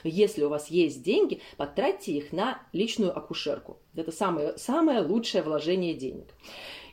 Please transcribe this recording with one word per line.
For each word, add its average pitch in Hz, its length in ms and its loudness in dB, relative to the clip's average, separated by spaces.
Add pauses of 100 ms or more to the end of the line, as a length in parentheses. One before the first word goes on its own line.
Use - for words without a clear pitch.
Если 165 400 2
у 147 60 2
вас 147 200 -4
есть 151 320 2
деньги, 269 380 2 (160)
потратьте 220 560 0
их 147 200 -4
на 208 260 0 (160)
личную 214 420 2
акушерку. - 640 -6 (180)
Это 165 160 -4
самое, 160 460 -2
самое 285 420 4
лучшее 190 420 2
вложение 156 520 0
денег. - 340 -8 (640)